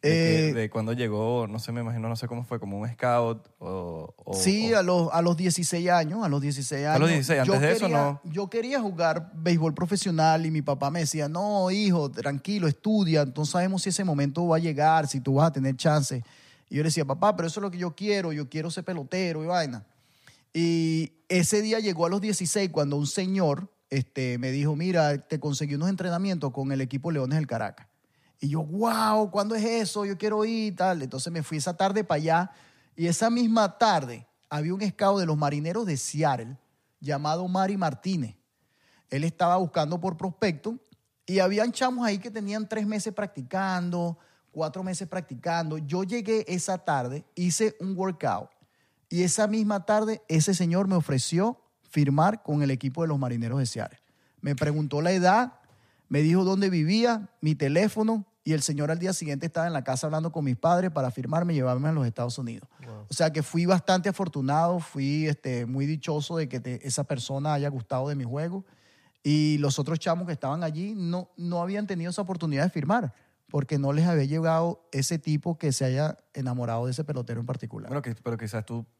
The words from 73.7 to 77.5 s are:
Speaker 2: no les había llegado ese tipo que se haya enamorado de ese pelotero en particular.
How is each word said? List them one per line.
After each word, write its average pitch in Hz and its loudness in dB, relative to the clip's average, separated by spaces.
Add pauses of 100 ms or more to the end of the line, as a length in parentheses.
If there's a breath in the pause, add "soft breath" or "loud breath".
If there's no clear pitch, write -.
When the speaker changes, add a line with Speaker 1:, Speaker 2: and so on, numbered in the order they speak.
Speaker 2:
no 139 0
les 156 4
había 165 4
llegado 160 0
ese 139 0
tipo 156 0
que 147 0
se 139 0
haya 135 0 (160)
enamorado 123 -4
de 127 -2
ese 123 -4
pelotero 120 -6
en 117 -6
particular. 117 -8